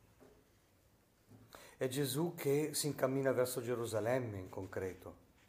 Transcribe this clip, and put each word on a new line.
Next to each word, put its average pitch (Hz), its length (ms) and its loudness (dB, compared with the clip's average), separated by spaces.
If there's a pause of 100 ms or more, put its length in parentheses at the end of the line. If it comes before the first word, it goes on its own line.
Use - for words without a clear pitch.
(1800)
È 131 140 -2
Gesù 143 460 0
che 147 380 2
si - 140 0
incammina 135 460 2
verso 127 280 2
Gerusalemme 113 760 0
in 92 100 -8
concreto. 92 680 -6 (340)